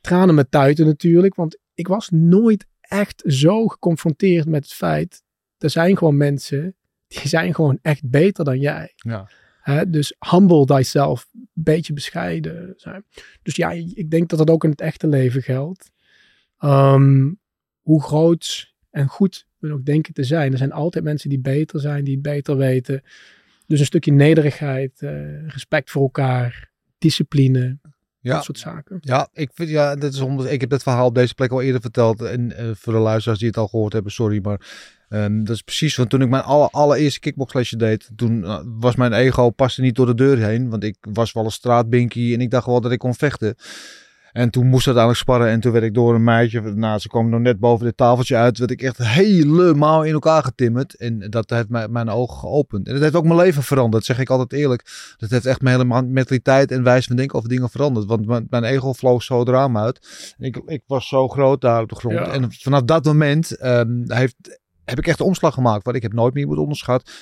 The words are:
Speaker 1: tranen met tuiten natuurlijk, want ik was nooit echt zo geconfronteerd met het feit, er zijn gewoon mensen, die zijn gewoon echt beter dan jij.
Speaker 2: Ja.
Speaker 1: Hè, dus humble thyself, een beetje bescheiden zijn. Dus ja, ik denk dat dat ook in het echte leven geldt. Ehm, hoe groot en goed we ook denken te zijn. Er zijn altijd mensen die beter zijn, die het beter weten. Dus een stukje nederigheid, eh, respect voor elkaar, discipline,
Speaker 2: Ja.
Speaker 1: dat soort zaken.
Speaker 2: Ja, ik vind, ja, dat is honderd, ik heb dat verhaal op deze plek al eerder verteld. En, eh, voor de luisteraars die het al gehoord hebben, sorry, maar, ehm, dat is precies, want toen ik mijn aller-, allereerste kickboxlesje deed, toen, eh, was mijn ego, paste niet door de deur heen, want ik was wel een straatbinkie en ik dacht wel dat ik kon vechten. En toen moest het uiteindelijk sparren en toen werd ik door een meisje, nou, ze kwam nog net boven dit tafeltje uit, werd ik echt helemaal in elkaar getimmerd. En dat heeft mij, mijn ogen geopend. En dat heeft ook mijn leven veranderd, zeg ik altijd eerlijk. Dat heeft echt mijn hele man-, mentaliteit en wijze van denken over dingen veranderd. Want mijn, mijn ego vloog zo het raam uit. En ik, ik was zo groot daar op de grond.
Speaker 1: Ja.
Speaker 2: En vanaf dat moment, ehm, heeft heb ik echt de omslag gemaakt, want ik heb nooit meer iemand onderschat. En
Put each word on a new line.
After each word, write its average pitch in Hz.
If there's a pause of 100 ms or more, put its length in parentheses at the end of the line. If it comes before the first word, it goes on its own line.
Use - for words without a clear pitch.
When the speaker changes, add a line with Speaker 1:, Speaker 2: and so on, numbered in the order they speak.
Speaker 1:
tranen 180
met 143
tuiten 151
natuurlijk, 170
want 165 (160)
ik 175
was 196
nooit 190 (140)
echt -
zo 175
geconfronteerd 170
met 151
het -
feit, 165 (360)
er 156
zijn 175
gewoon 156
mensen, 143 (320)
die -
zijn 165
gewoon 147
echt 147
beter 165
dan 131
jij. 151
Speaker 2:
Ja. 107 (320)
Speaker 1:
Hè, 160
dus 151 (160)
humble 175
thyself, 131
een 233
beetje 160
bescheiden 170
zijn. - (380)
Dus 156
ja, 165
ik 170
denk 165
dat 165
dat 156
ook 165
in 160
het 147
echte 156
leven 131
geldt. 139 (680)
Ehm, 139 (500)
hoe 156
groot 160 (160)
en 143
goed - (120)
we 151
ook 135
denken 151
te 143
zijn. 139
Er 131
zijn 135
altijd 160
mensen 151
die 139
beter 143
zijn, 143
die 135
het 135
beter 147
weten. 135 (640)
Dus 147
een 143
stukje 156
nederigheid, 143
eh, 147
respect -
voor 139
elkaar, 127 (280)
discipline, 135 (420)
Speaker 2:
Ja. 123
Speaker 1:
dat 151
soort 147
zaken. 170
Speaker 2:
Ja, 135
ik 147
vind, 170
ja, 147
dat 143
is 135
honderd, 131
ik 139
heb 123
dat 139
verhaal 127
op 120
deze 123
plek 131
al 127
eerder 127
verteld. 113
En, 117
eh, 117
voor -
de 113
luisteraars 110
die 117
het 107
al 110
gehoord 107
hebben, 101
sorry, 107
maar, 101 (480)
ehm, 107
dat 110
is 107
precies, -
want 120
toen 135
ik 131
mijn 131
aller-, 139
allereerste 143
kickboxlesje 131
deed, 110
toen, 113
eh, 92
was 117
mijn 123
ego, 123
paste 127
niet 127
door 127
de 123
deur 131
heen, 113
want 107
ik 104
was 104
wel 110
een 110
straatbinkie 120
en 117
ik 123
dacht 123
wel 123
dat 117
ik 127
kon 123
vechten. 110 (800)
En 120
toen 127
moest 127
het 131
uiteindelijk 117
sparren 120
en 113
toen 120
werd 113
ik 110
door 117
een 113
meisje, 117
nou, 107
ze -
kwam 117
nog 117
net 120
boven 117
dit 113
tafeltje 123
uit, 113
werd 120
ik 123
echt 127
helemaal 156
in 156
elkaar 156
getimmerd. 127
En 117 (120)
dat 113
heeft 117
mij, 113
mijn 117
ogen 117
geopend. 107
En -
dat 139
heeft 151
ook 165
mijn 165
leven 170
veranderd, 117
zeg 123
ik 131
altijd 131
eerlijk. -
Dat 107
heeft 123
echt 131
mijn 127
hele 127
man-, 123
mentaliteit 131
en 127
wijze 123
van 123
denken 135
over 113
dingen 127
veranderd. 127
Want 107
mijn, 113
mijn 120
ego 131
vloog 123
zo 127
het 120
raam 127
uit. -
En 120
ik, 120 (100)
ik 156
was 135
zo 131
groot 135
daar 117
op 110
de -
grond. 110
Speaker 1:
Ja. 87
Speaker 2:
En 127
vanaf 135
dat 151
moment, 151
ehm, 120 (100)
heeft - (240)
heb 120
ik 156
echt 165
de 156
omslag 180
gemaakt, 113
want 123
ik 123
heb 110
nooit 120
meer 143
iemand 147
onderschat. 143
En -